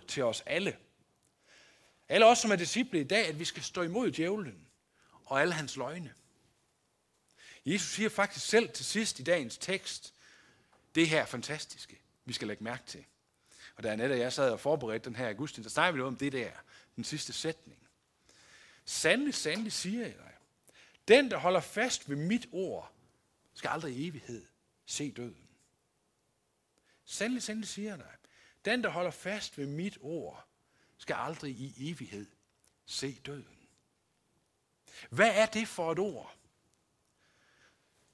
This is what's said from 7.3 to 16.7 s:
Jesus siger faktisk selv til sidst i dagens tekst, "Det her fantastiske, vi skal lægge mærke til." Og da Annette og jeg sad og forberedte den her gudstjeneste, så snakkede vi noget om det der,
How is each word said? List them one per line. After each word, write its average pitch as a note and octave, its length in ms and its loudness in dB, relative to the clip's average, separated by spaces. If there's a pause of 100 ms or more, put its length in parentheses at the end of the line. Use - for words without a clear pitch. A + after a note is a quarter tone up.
Jesus F3+ 240 0
siger G#3+ 200 0
faktisk - 360 0
selv G#3+ 240 6
til - 160 -8
sidst - 340 -2
i C3 40 -10
dagens D3 340 0
tekst, - 560 -6 (840)
"Det E3 140 6
her D3+ 160 4
fantastiske, - 760 -8 (260)
vi A#2+ 80 -6
skal A2+ 140 -4
lægge G#2 160 -6
mærke A#2+ 240 -6
til." - 180 -14 (680)
Og - 80 -10
da A2 80 0
Annette A#2 220 2
og B2 60 2
jeg B2 140 0
sad C3 180 4
og G#2+ 80 -2
forberedte B2+ 460 0
den A#2+ 100 -8
her A#2 180 -2
gudstjeneste, A2+ 360 -8
så - 40 -10
snakkede E3+ 200 4
vi C#3+ 40 -4
noget C3 160 -2
om - 40 -8
det C#3 140 -2
der, A#2+ 200 -4 (440)